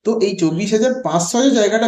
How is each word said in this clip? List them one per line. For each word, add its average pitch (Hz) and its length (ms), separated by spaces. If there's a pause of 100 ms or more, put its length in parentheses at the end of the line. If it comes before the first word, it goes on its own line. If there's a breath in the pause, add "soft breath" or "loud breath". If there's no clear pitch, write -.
তো 220 60 (140)
এই 196 160
চব্বিশ 170 340
হাজার 247 180 (120)
পাঁচশো 170 400
যে 269 140
জায়গাটা 214 280